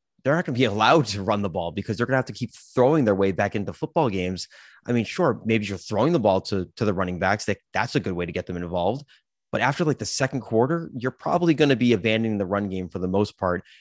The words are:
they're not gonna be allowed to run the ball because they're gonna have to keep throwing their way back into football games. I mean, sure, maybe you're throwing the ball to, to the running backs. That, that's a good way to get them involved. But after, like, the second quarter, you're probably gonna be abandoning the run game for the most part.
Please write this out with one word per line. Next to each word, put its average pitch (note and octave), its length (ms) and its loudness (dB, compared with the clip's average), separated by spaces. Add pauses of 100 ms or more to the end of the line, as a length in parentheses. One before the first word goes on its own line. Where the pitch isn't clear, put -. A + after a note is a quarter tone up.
(240)
they're C3+ 100 2
not E3+ 120 0
gonna B2+ 120 -2
be C3 60 4
allowed A2+ 420 4
to G2+ 160 -6
run G#2 200 0
the G2 80 -2
ball E2+ 220 -4
because G2 240 -4
they're A#2+ 100 0
gonna C3 100 0
have C3 100 0
to A2+ 60 -8
keep A2+ 180 -8 (240)
throwing C3+ 300 4
their G#2 100 4
way F#2+ 180 2
back G2+ 220 -2
into G2 200 -6
football D#3+ 340 -2
games. F#2 400 -4 (400)
I A#2+ 40 0
mean, A#2 120 2
sure, D3 400 0
maybe A2 220 0
you're G2 120 -6
throwing A2+ 340 0
the D#3+ 80 2
ball F#2+ 220 4
to, F#2 340 -4
to - 80 -2
the G#2 100 2
running F2+ 240 -4
backs. F#2+ 260 0
That, G2+ 140 -2 (160)
that's G#2+ 220 -2
a C#3 40 2
good G2 120 -4
way F2 120 -4
to E2+ 80 -6
get F2+ 140 -6
them F2+ 100 -8
involved. F2 480 -2 (480)
But - 80 -4
after, C#3 240 0
like, D3+ 140 0
the A2 60 -8
second C3 380 -4
quarter, C3+ 540 0
you're B2 140 -4
probably E3+ 440 0
gonna C#3+ 220 4
be A#2+ 160 4
abandoning A2 460 2
the G2 80 -2
run G2+ 220 -2
game F#2 200 -6
for F#2 120 -10
the F2+ 80 -2
most G2 300 0
part. F2+ 240 -2 (180)